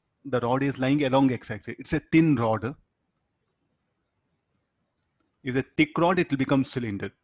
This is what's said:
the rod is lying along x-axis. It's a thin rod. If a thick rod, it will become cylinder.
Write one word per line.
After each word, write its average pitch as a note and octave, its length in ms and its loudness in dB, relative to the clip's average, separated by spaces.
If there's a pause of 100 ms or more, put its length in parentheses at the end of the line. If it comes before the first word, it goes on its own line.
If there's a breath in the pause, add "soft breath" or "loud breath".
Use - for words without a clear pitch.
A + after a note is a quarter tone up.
(260)
the B2+ 160 -2
rod B2+ 220 0
is C#3 160 -2
lying C#3 260 2
along C3 260 4
x-axis. A2+ 480 -10
It's - 140 -6
a D#3 60 -2
thin D#3+ 360 4
rod. A2+ 400 -2 (2750)
If B2+ 100 -4
a C3+ 60 2
thick - 360 -2
rod, F3 220 2
it E3+ 100 -2
will C#3 80 0
become C3+ 280 0
cylinder. G2+ 460 -6 (120)